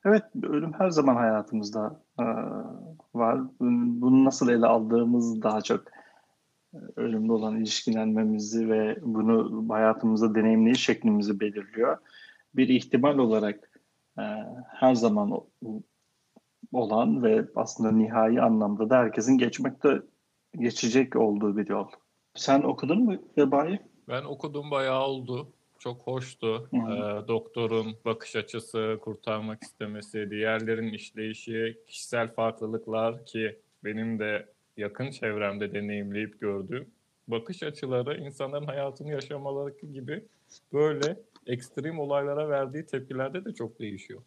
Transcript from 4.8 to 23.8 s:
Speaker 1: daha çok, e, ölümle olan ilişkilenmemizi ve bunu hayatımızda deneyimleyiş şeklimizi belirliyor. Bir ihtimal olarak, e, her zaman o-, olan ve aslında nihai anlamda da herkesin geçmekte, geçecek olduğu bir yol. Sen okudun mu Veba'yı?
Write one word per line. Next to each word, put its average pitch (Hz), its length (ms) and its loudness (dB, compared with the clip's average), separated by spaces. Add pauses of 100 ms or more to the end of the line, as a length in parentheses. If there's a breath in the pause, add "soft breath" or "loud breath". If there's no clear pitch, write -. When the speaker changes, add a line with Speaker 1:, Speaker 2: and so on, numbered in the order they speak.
Speaker 1:
daha 107 180 0
çok, 101 240 -2 (920 soft breath)
e, 156 40 -16 (180)
ölümle 113 360 0
olan 110 240 0
ilişkilenmemizi 110 1120 0
ve 107 320 2
bunu 110 680 2
hayatımızda 110 680 4
deneyimleyiş 113 500 4
şeklimizi 104 560 2
belirliyor. 107 580 -2 (580 soft breath)
Bir 127 120 4
ihtimal 131 500 2
olarak, 110 600 0 (380)
e, 110 40 -6 (460)
her 131 260 4
zaman 107 360 2
o-, - 160 -6 (1300)
olan 120 500 2
ve 110 220 4 (120)
aslında 110 360 0
nihai 110 480 4
anlamda 107 500 2
da 127 80 8
herkesin 120 400 4
geçmekte, 131 640 0 (560)
geçecek 120 580 0
olduğu 104 400 2
bir 101 120 -2
yol. 101 200 -4 (460)
Sen 139 280 2
okudun 165 420 2
mu 196 120 2 (220)
Veba'yı? 147 400 2 (300)